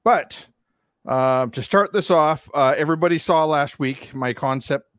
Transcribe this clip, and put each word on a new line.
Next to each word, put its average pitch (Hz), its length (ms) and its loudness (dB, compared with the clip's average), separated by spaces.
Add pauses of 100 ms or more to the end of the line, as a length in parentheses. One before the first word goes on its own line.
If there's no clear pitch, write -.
but, - 440 0 (600)
uh, 131 400 0
to 120 140 -10
start 202 320 0
this 196 180 -2
off, 156 420 2
uh, 139 240 2
everybody 160 400 0
saw 160 280 2
last 147 340 -2
week 135 360 -6
my 127 180 -4
concept 135 640 -4